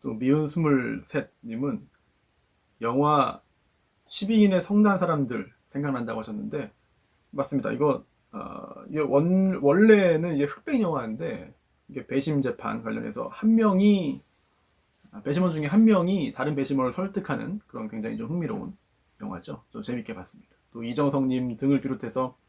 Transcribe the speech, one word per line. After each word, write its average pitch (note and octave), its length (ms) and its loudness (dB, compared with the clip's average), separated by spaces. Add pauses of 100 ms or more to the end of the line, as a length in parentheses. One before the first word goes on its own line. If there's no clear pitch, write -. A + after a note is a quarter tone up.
또 B2+ 140 -8
미운 C#3 340 2
스물셋님은 B2+ 1400 -4 (920)
"영화 C3+ 580 2 (680)
십인의 G3+ 540 4
성난 G#3 380 4
사람들 C#3 520 -2 (180)
생각난다"고 B2 520 -4
하셨는데 G#2+ 500 -8 (600)
맞습니다. C3 420 -4
이거, C3+ 320 0 (280)
어, - 560 -14
이게 D3+ 120 -4
원-, F3 600 2
원래는 F3 720 6
이게 C#3 100 0
흑백 B3+ 360 -2
영화인데 B2 760 -4 (340)
이게 C3+ 180 -12
배심 C#3 360 0
재판 A#2 400 -6
관련해서 A2 460 -8
한 A3 260 2
명이, G3 680 4 (920)
아, G#2 100 -18
배심원 E3 300 0
중에 D3+ 140 -4
한 G3+ 180 4
명이 F#3 480 2
다른 C#3+ 240 -4
배심원을 C3 360 0
설득하는 F3+ 760 -6
그런 - 200 -10
굉장히 A2 280 -8
좀 - 120 -8
흥미로운 D#3+ 480 -6 (440)
영화죠. G2 500 -12
좀 A2+ 120 -14
재밌게 A#2 320 -8
봤습니다. - 360 -20 (220)
또 A#2 100 -12
이정성님 B2+ 720 -2
등을 C#3 240 2
비롯해서 B2+ 560 -6 (120)